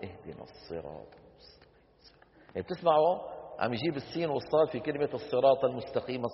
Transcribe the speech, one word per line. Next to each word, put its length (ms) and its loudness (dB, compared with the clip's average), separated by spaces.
اهدنا 400 -14
الصراط 720 -12
المستقيم. 560 -20
يعني 60 -4
بتسمعه 600 4
عم 140 2
يجيب 220 -2
السين 340 -4
والصاد 420 2
في 80 -4
كلمة 340 -2
الصراط 520 4
المستقيم، 560 -2